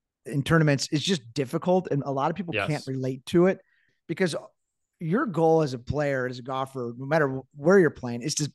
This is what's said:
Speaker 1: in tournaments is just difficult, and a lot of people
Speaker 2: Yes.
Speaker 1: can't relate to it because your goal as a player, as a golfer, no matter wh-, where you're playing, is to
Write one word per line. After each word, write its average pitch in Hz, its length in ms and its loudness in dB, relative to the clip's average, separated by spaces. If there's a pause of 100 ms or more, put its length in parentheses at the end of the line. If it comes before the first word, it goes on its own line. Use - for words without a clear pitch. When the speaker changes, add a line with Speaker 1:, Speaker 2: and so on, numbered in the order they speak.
(240)
Speaker 1:
in 139 180 -2
tournaments 151 480 2
is 151 120 0
just 156 320 -4
difficult, 165 560 0
and 143 160 0
a 143 40 -4
lot 139 200 -2
of 165 60 -6
people 170 180 -6
Speaker 2:
Yes. 101 120 0
Speaker 1:
can't 147 200 -4
relate 131 400 -6
to 175 200 4
it 190 140 0 (460)
because 165 280 -2 (680)
your 196 260 0
goal 165 360 4
as 131 120 -2
a 123 40 -6
player, 135 480 -2
as 127 120 -8
a 127 40 -14
golfer, 131 540 -8
no 131 80 -10
matter 147 240 2
wh-, 135 300 -8
where 170 200 6
you're 160 120 6
playing, 120 320 -8
is 151 140 -4
to 143 180 -2